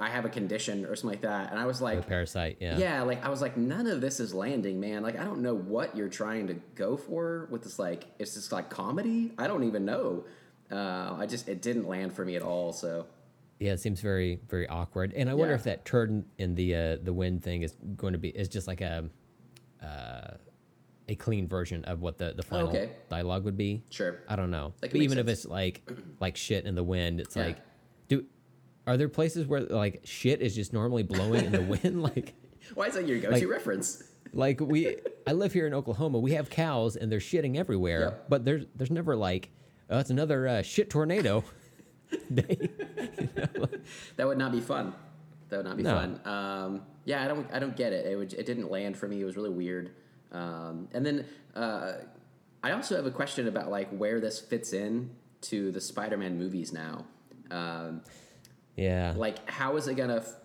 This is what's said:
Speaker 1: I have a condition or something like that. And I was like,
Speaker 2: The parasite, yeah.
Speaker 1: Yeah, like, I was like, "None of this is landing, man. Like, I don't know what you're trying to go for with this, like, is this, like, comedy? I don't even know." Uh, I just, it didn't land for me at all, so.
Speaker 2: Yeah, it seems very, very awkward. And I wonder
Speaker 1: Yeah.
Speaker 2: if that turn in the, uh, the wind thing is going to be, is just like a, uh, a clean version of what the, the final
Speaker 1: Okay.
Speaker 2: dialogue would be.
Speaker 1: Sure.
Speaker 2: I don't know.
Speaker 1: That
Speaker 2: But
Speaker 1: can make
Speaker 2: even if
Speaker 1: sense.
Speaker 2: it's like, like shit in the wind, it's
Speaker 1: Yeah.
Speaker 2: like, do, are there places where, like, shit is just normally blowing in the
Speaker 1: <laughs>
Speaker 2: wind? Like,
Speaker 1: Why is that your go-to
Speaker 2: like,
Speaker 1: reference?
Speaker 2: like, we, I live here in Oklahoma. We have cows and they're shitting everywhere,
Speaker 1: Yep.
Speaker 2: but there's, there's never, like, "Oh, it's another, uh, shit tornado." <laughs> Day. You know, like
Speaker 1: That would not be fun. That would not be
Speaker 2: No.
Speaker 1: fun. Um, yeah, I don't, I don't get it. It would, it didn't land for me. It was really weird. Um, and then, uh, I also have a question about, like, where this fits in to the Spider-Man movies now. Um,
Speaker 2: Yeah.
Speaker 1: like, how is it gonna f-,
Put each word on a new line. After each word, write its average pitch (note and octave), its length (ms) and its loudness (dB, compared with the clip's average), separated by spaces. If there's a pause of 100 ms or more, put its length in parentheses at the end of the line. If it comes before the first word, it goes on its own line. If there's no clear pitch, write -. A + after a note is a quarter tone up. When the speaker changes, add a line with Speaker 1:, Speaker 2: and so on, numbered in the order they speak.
Speaker 1:
I G#2+ 100 0
have A#2+ 140 -2
a A2+ 40 0
condition G2+ 560 -2
or G2 120 -4
something A2+ 140 -2
like G2 120 -4
that. G2+ 300 -2
And G#2+ 80 0
I B2 60 0
was B2+ 140 0
like, A2 200 2
Speaker 2:
The - 80 -4
parasite, F2 520 0
yeah. F2 160 0
Speaker 1:
Yeah, D#3+ 260 2
like, B2 220 0
I C#3 40 -2
was C#3 120 -2
like, B2+ 160 0
"None D3 300 2
of F3 140 2
this C3+ 180 0
is G#2 160 -2
landing, G2 460 0
man. G#2 240 -2
Like, A#2+ 140 -2
I - 60 -4
don't F#3+ 180 -2
know A#2+ 120 2
what G#2+ 420 -2
you're G#2 120 -2
trying G#2+ 400 -2
to F2 60 -2 (200)
go A2+ 220 0
for E3 560 -4
with A#2 100 -6
this, - 160 -10
like, F2 260 -2 (140)
is G2+ 160 -6
this, G2+ 160 -10
like, F#2 180 -2
comedy? A3+ 680 0
I B2 80 0
don't E3+ 180 2
even G#2 200 2
know." G#2 400 0 (480)
Uh, F#2+ 440 -4
I G2+ 100 -2
just, A#2+ 220 -6
it F#2 140 -4
didn't A2+ 240 0
land F#2 280 -2
for F#2 100 -4
me F2+ 100 -2
at F2 80 -2
all, F2 300 0
so. E2+ 340 -4 (540)
Speaker 2:
Yeah, G2 140 2
it F2+ 60 -2
seems G2+ 200 0
very, F#2 480 2
very F2+ 200 0
awkward. F2+ 460 -2
And C3 160 2
I C3+ 40 2
wonder D#3 200 6
Speaker 1:
Yeah. B2 40 2
Speaker 2:
if G#2+ 60 -4
that F#2+ 200 -2
turn A2 400 4 (120)
in F2+ 200 0
the, F2+ 180 4
uh, E2 260 2
the F2+ 120 -2
wind F#2 320 0
thing F2 180 -2
is D#2+ 140 -4 (200)
going F#2+ 180 0
to E2+ 40 0
be, E2 120 -2
is G2 180 -2
just G2 180 -4
like F#2 140 -6
a, E2 280 -2 (760)
uh, B1 520 -10 (760)
a G#2+ 60 0
clean G2+ 320 0
version F2 380 -2
of E2+ 160 -4
what E2+ 180 -2
the, F2 180 -2
the F#2 60 -4
final E2+ 260 0
Speaker 1:
Okay. G2 220 0 (180)
Speaker 2:
dialogue F2+ 360 0
would G2+ 120 -2
be. G#2 340 0
Speaker 1:
Sure. - 280 -2 (100)
Speaker 2:
I G#2+ 60 0
don't F#2 160 2
know. D#2 300 -2
Speaker 1:
That - 0 -
Speaker 2:
But B2 100 -4
Speaker 1:
can C#3+ 80 4
make D3+ 60 8
Speaker 2:
even C3 140 4
if A2+ 80 2
Speaker 1:
sense. A2+ 180 0
Speaker 2:
it's - 60 -10
like, F#2 380 -2 (320)
like F#2 160 0
shit G2 300 0
in G2 80 -2
the F2 80 2
wind, F2 380 2
it's - 160 -6
Speaker 1:
Yeah. F2+ 100 2
Speaker 2:
like, - 120 -2 (500)
do, C3+ 180 2 (600)
are B2+ 80 4
there D3 120 4
places D#3+ 380 2
where, C#3 140 2
like, G#2 440 2
shit - 380 2
is G#2+ 120 2
just G#2+ 180 -2
normally A#2 320 2
blowing G2 400 4
in F#2+ 80 2
the F#2 100 4
Speaker 1:
<laughs> G2 200 2
Speaker 2:
wind? F3+ 200 2
Like, - 320 0 (400)
Speaker 1:
Why - 140 0
is C4+ 60 -2
that F3+ 120 0
your A#2+ 140 4
go-to G#2+ 140 2
Speaker 2:
like, B2 140 6
Speaker 1:
reference? - 540 -2 (300)
Speaker 2:
like, C3 280 4
we, D3+ 360 4 (320)
I C#3+ 40 4
live F#3+ 200 2
here E3+ 160 4
in C#3+ 60 0
Oklahoma. C3 440 2
We C3 140 4
have D3+ 180 0
cows B2 460 2
and A2 140 -2
they're G#2+ 100 2
shitting C#3+ 360 2
everywhere, F#2 440 4
Speaker 1:
Yep. - 280 0
Speaker 2:
but C#3 160 4
there's, C#3+ 300 2
there's B2+ 160 -2
never, E3 260 2
like, F#2 340 2 (380)
"Oh, A2+ 120 4
it's C3+ 100 -2
another, C3+ 380 4
uh, A2 140 2
shit G3+ 280 2
tornado." D3+ 580 4
<laughs> - 840 -10
Day. B2+ 280 4
You - 760 -4
know, - 100 0 (160)
like - 180 -2 (360)
Speaker 1:
That C3 100 2
would C3+ 120 4
not C3 140 2
be A#2 80 2
fun. G#2+ 320 -2 (560)
That G2 100 -2
would F#2+ 80 -2
not F#2 100 -4
be G#2+ 80 0
Speaker 2:
No. C3 100 4
Speaker 1:
fun. F2+ 300 0
Um, G2 580 -2 (220)
yeah, C3+ 200 0
I C#3 40 0
don't, D3 240 -2
I C3 80 -2
don't C3 160 -4
get A#2+ 160 0
it. - 140 -2
It G2 100 0
would, G2 160 -4
it - 140 -6
didn't A#2 240 -2
land F#2+ 260 -2
for G2+ 120 -6
me. G2+ 120 -4
It G2 40 -2
was F#2 120 -4
really G#2 140 -2
weird. F2+ 400 -2 (420)
Um, E2 600 -8
and B2+ 140 0
then, D3 180 0 (300)
uh, G#2+ 380 -2 (720)
I C3+ 100 0
also G#3+ 240 -2
have D3 100 0
a C3 40 0
question C3 380 -2
about, G2+ 220 -2
like, G2 200 -2
where G#2 300 0
this A2 200 -2
fits - 320 -4
in A2+ 380 -2 (320)
to G2 300 -2
the F#2 80 -4
Spider-Man G2+ 580 -2
movies F2+ 340 -2
now. D#2+ 340 -8 (440)
Um, E2+ 520 -6 (760)
Speaker 2:
Yeah. F2+ 400 2
Speaker 1:
like, A2 320 -2
how C3+ 280 0
is D3 120 0
it C3 60 -2
gonna B2 220 0
f-, - 280 -6